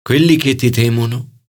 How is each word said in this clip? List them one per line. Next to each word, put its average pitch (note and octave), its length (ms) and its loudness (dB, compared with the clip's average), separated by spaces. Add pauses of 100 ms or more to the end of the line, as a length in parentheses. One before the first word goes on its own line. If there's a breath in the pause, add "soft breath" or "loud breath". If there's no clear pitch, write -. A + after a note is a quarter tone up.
"Quelli D#3 340 2
che C#3 200 -2
ti B2 140 0
temono, A#2 760 -4 (140)